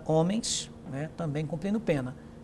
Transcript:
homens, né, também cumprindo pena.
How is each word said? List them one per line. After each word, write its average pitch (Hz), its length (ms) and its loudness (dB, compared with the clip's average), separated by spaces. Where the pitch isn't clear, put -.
homens, 175 680 4
né, 139 280 -4
também 156 280 0
cumprindo 180 320 -2
pena. 139 380 2